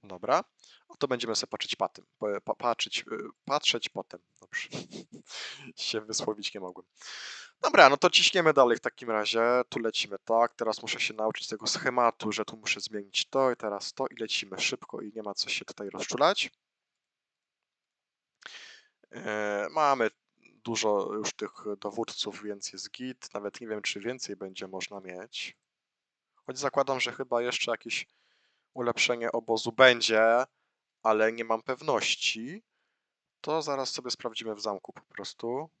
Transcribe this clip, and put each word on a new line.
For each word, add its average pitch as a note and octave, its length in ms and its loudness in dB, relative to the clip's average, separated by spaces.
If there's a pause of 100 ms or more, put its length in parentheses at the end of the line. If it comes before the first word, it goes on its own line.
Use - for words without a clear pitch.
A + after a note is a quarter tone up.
Dobra, G#2+ 420 0 (440)
a - 80 -20
to C#3 120 -2
będziemy A#2 280 -2
sobie - 140 -6
patrzeć - 260 -6
patem, - 300 -4 (120)
pa-, G#2 220 -4
pa-, - 140 -4
patrzeć, - 580 -4
y, A2+ 160 -8 (160)
patrzeć C3+ 440 -2
potem. - 320 -10 (200)
Dobrze, - 280 -10 (580)
<laughs> - 500 -14
się - 240 -4
wysłowić G#2+ 540 -4
nie G#2 60 -10
mogłem. F2+ 260 -12 (760)
Dobra, G3+ 280 10
no C#3 80 8
to F3 140 6
ciśniemy E3+ 420 6
dalej B2 240 8
w - 40 -8
takim B2 300 -8
razie, A2 320 0 (260)
tu - 100 -6
lecimy A2 460 -4
tak, A#2 300 4
teraz A2 280 -4
muszę A#2 180 -4
się - 140 -2
nauczyć A2 340 -2
tego A2 180 -6
schematu, A#2+ 680 2
że G#2+ 120 -2
tu - 120 -16
muszę G#2+ 240 -4
zmienić G2+ 480 -4
to C3+ 220 2
i A#2+ 60 -2
teraz G2+ 380 -6
to C3+ 120 -4
i - 140 -10
lecimy G2 400 -4
szybko - 400 -4
i G#2 140 -12
nie A2 80 -8
ma G#2 120 -6
co - 140 -4
się - 160 -4
tutaj G2+ 260 -10
rozczulać. - 600 0 (2500)
E, G#2 580 -4
mamy C#3 400 4 (540)
dużo G#2+ 480 0
już G#2 200 -6
tych - 180 -8 (300)
dowódców, G2+ 640 -8
więc G2+ 300 -10
jest - 180 -14
git, - 440 -14
nawet G2+ 260 -8
nie A#2 80 -14
wiem, G#2+ 140 -6
czy - 180 -4
więcej A2+ 360 -6
będzie F#2+ 320 -12
można F#2+ 320 -10
mieć. F#2 560 -12 (880)
Choć C3 120 -10
zakładam, C3+ 420 0
że A#2+ 120 0
chyba B2 300 -2
jeszcze A#2+ 280 -2
jakieś - 360 -4 (680)
ulepszenie A#2+ 580 0
obozu A#2 400 0
będzie, A#2 720 8 (580)
ale A2 300 4
nie A#2 120 -6
mam A2+ 180 -2
pewności. C3 1000 -2 (760)
To D#3 220 -2
zaraz C#3 280 -4
sobie B2+ 200 -8
sprawdzimy A2+ 440 -6
w G#2 60 -16
zamku G#2 320 -6
po - 100 -18
prostu. B2 680 -8 (100)